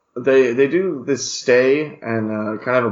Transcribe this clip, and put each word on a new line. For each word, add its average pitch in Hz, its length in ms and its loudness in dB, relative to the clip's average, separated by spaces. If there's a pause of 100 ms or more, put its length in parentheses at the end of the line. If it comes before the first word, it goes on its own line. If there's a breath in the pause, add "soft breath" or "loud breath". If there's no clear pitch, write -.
(160)
they, 131 380 4
they 135 140 2
do 165 380 -2
this 123 260 -4
stay 135 720 2
and, 113 280 -4
uh, 107 340 -6
kind 123 140 0
of 120 80 0
a 110 40 -2